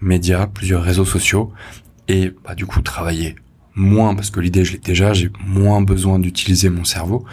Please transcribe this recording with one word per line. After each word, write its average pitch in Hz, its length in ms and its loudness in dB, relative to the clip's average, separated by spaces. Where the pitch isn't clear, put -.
médias, 90 480 0
plusieurs 92 340 -2
réseaux 90 220 2
sociaux, 98 480 -2
et 95 260 0
bah, 92 120 -12
du 98 100 -8
coup - 160 -2
travailler 82 540 -4
moins, 104 380 4
parce 98 160 -4
que 90 100 -4
l'idée 90 240 2
je 90 80 -2
l'ai 92 60 -10
déjà, 90 340 2
j'ai 98 180 0
moins 101 360 2
besoin 95 360 2
d'utiliser 92 500 0
mon 87 160 -2
cerveau, 90 480 -4